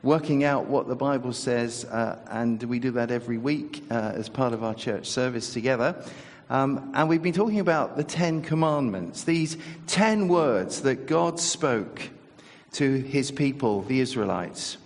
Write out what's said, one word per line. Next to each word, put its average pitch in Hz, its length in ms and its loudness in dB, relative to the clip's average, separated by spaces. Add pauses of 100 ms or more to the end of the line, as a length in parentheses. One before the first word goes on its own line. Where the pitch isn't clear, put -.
working 147 400 4
out 143 240 2
what 139 220 0
the 123 60 0
Bible 127 360 0
says, 120 540 -2
uh, 113 340 -2 (100)
and 117 340 0
we 120 160 -2
do 127 120 0
that 120 200 0
every 120 260 -2
week, 147 520 -4
uh, 110 240 -2
as 110 140 -6
part 127 240 0
of 113 100 -4
our 113 120 -2
church 110 360 -6
service 127 440 -2
together. 123 420 2 (540)
Um, 135 440 0
and 151 140 4
we've 165 160 2
been 175 80 2
talking 208 300 2
about 160 340 2
the 147 80 0
Ten 160 380 0
Commandments, 143 840 0
these 165 320 0 (320)
ten 208 400 4
words 143 540 4
that 131 260 0
God 170 320 2
spoke - 600 0 (720)
to 135 220 2
his 135 360 0
people, 131 520 0
the 131 180 2
Israelites. 98 760 -2 (100)